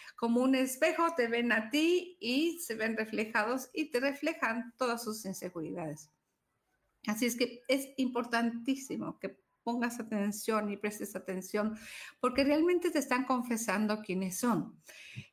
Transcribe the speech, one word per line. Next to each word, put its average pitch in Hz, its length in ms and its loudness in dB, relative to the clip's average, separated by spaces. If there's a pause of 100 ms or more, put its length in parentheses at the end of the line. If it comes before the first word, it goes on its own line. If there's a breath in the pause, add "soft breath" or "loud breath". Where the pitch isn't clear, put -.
(160 loud breath)
como 233 260 2
un 262 140 6
espejo 320 640 2
te 240 100 4
ven 233 240 2
a 220 180 0
ti 339 520 2
y 302 380 0
se - 160 -6
ven 220 200 -2
reflejados 220 800 -2
y 311 180 -4
te 247 80 0
reflejan 269 760 -2
todas 233 260 0
sus 214 220 -8
inseguridades. 175 840 -8 (960)
Así 220 200 0
es 240 100 2
que - 320 -2
es 269 300 2
importantísimo 233 1200 -2
que - 220 -10 (220)
pongas 240 360 -2
atención 214 720 0
y 202 60 -4
prestes 208 380 -6
atención, 202 600 -2 (420 loud breath)
porque 254 240 4
realmente 339 480 4
te 302 80 4
están 262 260 2
confesando 214 760 0
quiénes 185 380 -2
son. - 420 0 (520 loud breath)